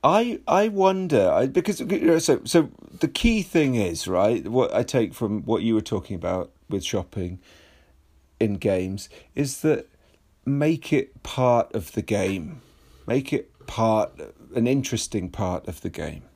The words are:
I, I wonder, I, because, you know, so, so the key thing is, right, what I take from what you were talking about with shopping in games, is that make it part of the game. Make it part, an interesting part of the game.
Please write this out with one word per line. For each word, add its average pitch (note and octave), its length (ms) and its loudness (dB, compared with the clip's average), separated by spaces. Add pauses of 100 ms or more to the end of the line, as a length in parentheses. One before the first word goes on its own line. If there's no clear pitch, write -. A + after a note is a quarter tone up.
I, A3 440 2
I G3+ 200 4
wonder, F#3+ 600 2
I, G2 180 2
because, F3 320 -2
you F3+ 220 -2
know, D#3+ 180 4
so, - 260 2
so E3 240 2 (300)
the D#3 80 0
key A3 340 2
thing C#3+ 340 2
is, F2+ 320 -2
right, F#2+ 400 2
what A#2+ 260 0
I A#2 100 2
take A2+ 300 0
from G#2 300 -4
what G#2+ 200 0
you A2+ 100 2
were G#2+ 80 2
talking G2 340 -6
about F2 360 -4 (180)
with F#2+ 140 -4
shopping F#2 560 -6 (1000)
in G#2 160 2
games, F#2+ 540 -2 (260)
is C#3 260 -4
that D#3 260 0 (580)
make D3 480 0
it - 300 -2
part B2 500 2
of G2+ 200 -6
the G#2+ 80 -4
game. F#2+ 600 -4 (460)
Make C3+ 260 -2
it - 180 -4 (160)
part, A2 440 0 (440)
an A#2+ 120 2
interesting A2+ 640 -2
part F#2 380 -4
of - 140 -12
the - 80 -8
game. D2+ 340 -10 (120)